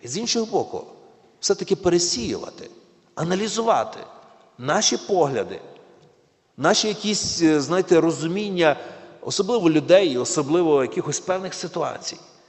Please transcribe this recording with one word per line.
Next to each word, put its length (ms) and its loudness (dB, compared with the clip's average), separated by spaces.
І 60 -18
з 100 -6
іншого 280 -2
боку, 380 -2
все-таки 360 0
пересіювати, 920 -2
аналізувати 840 -2
наші 400 0
погляди, 640 0
наші 300 2
якісь, 540 -4
е, 200 4
знаєте, 400 2
розуміння, 760 0
особливо 480 0
людей, 480 4
особливо 640 2
якихось 380 -4
певних 340 -6
ситуацій. 640 -8